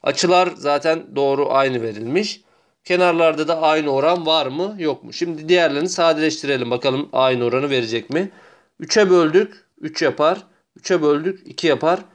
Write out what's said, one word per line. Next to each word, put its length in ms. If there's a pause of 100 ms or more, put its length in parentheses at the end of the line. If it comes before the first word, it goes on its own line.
Açılar 520
zaten 600
doğru, 360
aynı 300
verilmiş. 600 (420)
Kenarlarda 640
da 140
aynı 300
oran 340
var 220
mı, 320
yok 240
mu? 100
Şimdi 360
diğerlerini 400
sadeleştirelim. 840
Bakalım 420
aynı 300
oranı 260
verecek 400
mi? 220 (480)
Üçe 300
böldük, 560 (160)
üç 200
yapar. 420 (320)
Üçe 260
böldük, 460
iki 200
yapar, 320 (160)